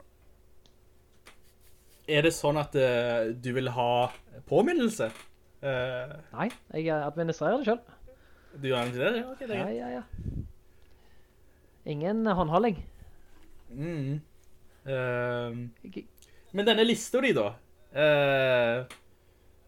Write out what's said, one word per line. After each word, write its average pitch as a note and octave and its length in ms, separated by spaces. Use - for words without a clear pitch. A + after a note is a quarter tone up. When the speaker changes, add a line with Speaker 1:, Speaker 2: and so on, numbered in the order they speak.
Speaker 1:
Er D3+ 140
det E3 120
sånn D3+ 240
at, D3 160
eh, A#2+ 600
du B2 200
vil C3 160
ha B2 400
påminnelse? A3 640
Eh, B2+ 520
Speaker 2:
Nei, D#3+ 160
jeg D#3+ 160
administrerer D#3 680
det B3+ 100
selv. A#3 220
Speaker 1:
Du C3+ 240
administrerer B2 400
det? A#3+ 120
Ok, C4 120
det A#3+ 120
er G3+ 80
Speaker 2:
Ja, F#3+ 60
Speaker 1:
greit. A3 120
Speaker 2:
ja, A#3+ 120
ja. B3 140
Ingen F#3 400
håndholding. F3+ 540
Speaker 1:
Mm. C#3+ 500
Ehm, B2 840
Speaker 2:
Jeg - 220
Speaker 1:
men G3+ 140
denne A3 180
lista A#3 360
di C4 120
da, G#2+ 200
eh, C3+ 920